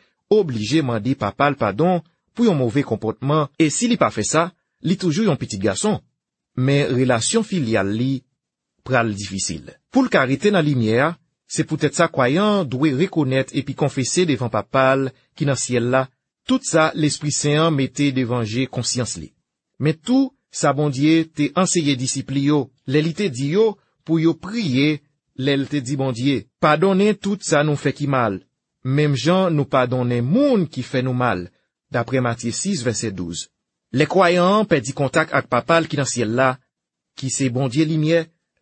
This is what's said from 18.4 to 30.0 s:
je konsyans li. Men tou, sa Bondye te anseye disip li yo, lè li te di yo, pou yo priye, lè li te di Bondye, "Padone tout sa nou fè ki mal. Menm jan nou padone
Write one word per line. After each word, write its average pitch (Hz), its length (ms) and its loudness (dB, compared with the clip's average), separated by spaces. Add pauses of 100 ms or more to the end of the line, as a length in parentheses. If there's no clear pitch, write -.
je 120 240 -2
konsyans 120 480 -4
li. - 140 -16 (460)
Men 156 200 0
tou, 262 320 2 (200)
sa 143 240 0
Bondye 151 560 2
te 147 240 -2
anseye 170 400 0
disip 131 400 -6
li 139 140 0
yo, 147 160 2 (220)
lè 139 160 2
li 165 120 -2
te 202 160 -2
di 139 220 -4
yo, 214 240 2 (260)
pou 165 160 0
yo 165 160 2
priye, 156 640 0 (400)
lè 139 160 0
li 139 140 -2
te 147 100 -2
di 131 160 -6
Bondye, 131 520 -2 (120)
"Padone 190 560 2
tout 202 280 -4
sa 147 200 2
nou 151 160 0
fè 139 160 -2
ki 143 120 -4
mal. 117 340 0 (420)
Menm 143 320 2
jan 170 380 2
nou 147 120 2
padone 123 560 0